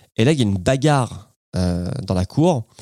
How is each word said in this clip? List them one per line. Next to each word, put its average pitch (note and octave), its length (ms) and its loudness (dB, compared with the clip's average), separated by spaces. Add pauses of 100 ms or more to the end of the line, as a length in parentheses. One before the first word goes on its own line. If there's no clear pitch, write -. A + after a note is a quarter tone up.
(160)
Et A2+ 80 2
là, D3 80 4
il D3+ 60 0
y - 20 2
a A#2+ 40 2
une G2 120 0
bagarre, C3 800 0 (200)
euh, F2 360 -2 (160)
dans F#2+ 80 -2
la F#2 100 0
cour D3 420 0 (160)